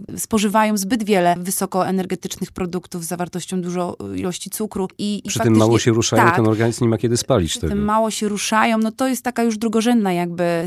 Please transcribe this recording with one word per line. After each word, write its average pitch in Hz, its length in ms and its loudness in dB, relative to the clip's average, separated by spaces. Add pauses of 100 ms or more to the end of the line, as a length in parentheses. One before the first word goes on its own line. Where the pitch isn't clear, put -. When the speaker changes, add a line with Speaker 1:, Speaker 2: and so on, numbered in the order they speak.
(180)
Speaker 1:
spożywają 214 600 2
zbyt 202 260 -2
wiele 180 360 4
wysokoenergetycznych 185 1120 -4
produktów 180 520 -6
z 160 40 -10
zawartością 175 540 -6
dużo, 175 340 -4 (180)
e, 190 40 -6
ilości 185 320 -6
cukru - 380 -4 (100)
i, 208 260 -4
i - 60 -10
Speaker 2:
Przy - 100 -4
tym 117 140 4
mało 110 180 6
Speaker 1:
faktycznie 113 140 2
Speaker 2:
się 113 100 4
ruszają, 113 280 2
Speaker 1:
tak. 170 120 4
Speaker 2:
ten 110 120 4
organizm 113 360 2
nie 113 60 2
ma 113 80 2
kiedy 117 200 0
spalić 98 340 2
Speaker 1:
Przy - 80 -6
tym 82 100 -2
Speaker 2:
tego. 202 120 -2
Speaker 1:
mało 214 300 2
się 214 160 -4
ruszają, 220 500 0
no 220 140 0
to 262 160 -2
jest 254 160 -4
taka 240 200 -2
już 226 140 0
drugorzędna 220 560 2
jakby 175 300 -2 (240)